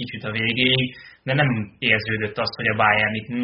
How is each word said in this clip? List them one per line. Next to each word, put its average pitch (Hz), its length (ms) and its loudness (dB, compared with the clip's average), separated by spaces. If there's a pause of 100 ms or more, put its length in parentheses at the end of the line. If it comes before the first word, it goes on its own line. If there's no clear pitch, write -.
kicsit 117 240 -8
a 110 160 -4
végéig, 127 480 2 (340)
de 131 120 -2
nem 143 160 4 (280)
érződött 110 600 0
az, 113 180 -2
hogy 117 140 -2
a 107 120 0
Bayern 107 380 4
itt - 80 -10 (160)